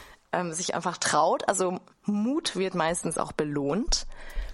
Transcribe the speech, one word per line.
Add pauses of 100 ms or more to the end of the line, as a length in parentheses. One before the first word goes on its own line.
(320)
ähm,
sich
einfach
traut.
Also (240)
Mut
wird
meistens
auch
belohnt. (480)